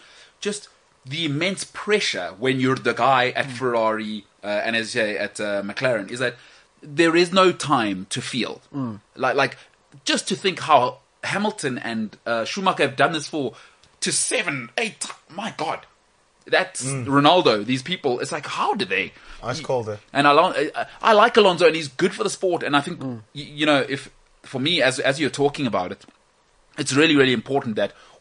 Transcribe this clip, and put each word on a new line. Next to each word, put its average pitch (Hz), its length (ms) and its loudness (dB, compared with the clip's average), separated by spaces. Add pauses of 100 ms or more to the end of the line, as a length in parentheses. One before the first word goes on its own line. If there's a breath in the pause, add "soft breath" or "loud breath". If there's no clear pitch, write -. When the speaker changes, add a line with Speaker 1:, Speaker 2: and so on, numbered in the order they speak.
(400 soft breath)
Speaker 1:
just 202 280 -8 (360)
the 156 200 -6
immense 160 400 -2
pressure 98 720 -2
when 131 220 0
you're 131 160 2
the 117 180 0
guy 127 360 4
at 120 160 -2
Speaker 2:
Mm. 135 60 -10
Speaker 1:
Ferrari, 110 720 -2 (200)
uh, - 20 -12
and 104 300 -2
as 110 180 -4
you 120 60 0
say, 104 180 -2
at, 104 220 -6
uh, 104 220 -2
McLaren, 104 500 -2
is 123 80 -6
that 123 160 -4 (460 soft breath)
there 160 340 2
is 175 160 4
no 185 200 6
time 110 580 -2
to 131 120 -6
feel. 101 380 -6 (140)
Speaker 2:
Mm. 120 260 -8 (160)
Speaker 1:
Like, 123 200 -2
like, 135 200 0 (480 soft breath)
just - 240 -2
to 190 80 -2
think 185 240 -4
how 135 380 2 (260)
Hamilton 175 540 -4
and, 113 380 -6 (100)
uh, 117 180 -2
Schumacher 180 400 -2
have 131 120 -2
done 143 160 4
this 151 160 -6
for, 135 260 -4 (460 soft breath)
to 185 120 -4
seven, 156 680 -4
eight 220 220 -4
ti-, - 120 -10 (160)
my 196 280 -10
God. 151 240 -4 (680)
That's 156 380 0
Speaker 3:
Mm. 135 220 -6
Speaker 1:
Ronaldo, 143 580 6
these 127 180 -2
people. 139 380 -2
It's - 120 -6
like, 151 140 -8
how - 280 -2
do 190 100 -2
they? 92 280 -2 (300 loud breath)
Speaker 3:
Ice 131 180 -6
cold, 123 300 -4
eh? 107 60 -8 (160)
Speaker 1:
And 143 140 2
Alon-, 156 300 6
I, 147 180 -2
I, - 120 -6 (160 loud breath)
I 226 100 4
like 220 240 6
Alonso, 180 300 6
and 160 100 6
he's 160 120 -4
good - 260 0
for 220 100 -2
the 196 60 -2
sport, 170 320 -2
and 139 140 -2
I 143 40 2
think, 170 200 -6
Speaker 2:
Mm. 131 160 -8 (180)
Speaker 1:
y-, 143 80 -10
you 151 240 -4
know, 143 220 4
if, 135 220 -8 (320)
for - 160 -8
me, 156 240 0
as, 131 160 2
as 139 220 0
you're 135 100 0
talking 143 360 -2
about 95 260 -2
it, - 120 -18 (720)
it's - 160 -4
really, 156 200 4
really 131 200 4
important 123 420 -4
that 101 160 -2 (280 soft breath)